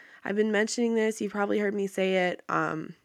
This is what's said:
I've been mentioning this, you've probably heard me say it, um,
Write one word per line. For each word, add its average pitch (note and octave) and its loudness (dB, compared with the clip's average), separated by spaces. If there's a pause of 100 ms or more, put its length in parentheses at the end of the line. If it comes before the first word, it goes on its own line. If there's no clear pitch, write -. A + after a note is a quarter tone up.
(240)
I've G3+ -4
been G#3+ 2
mentioning A3+ 2
this, A3 0
you've G3+ -2
probably G#3 0
heard G3+ 0
me G3+ -2
say F#3+ 2
it, - -4
um, D#3+ -2 (100)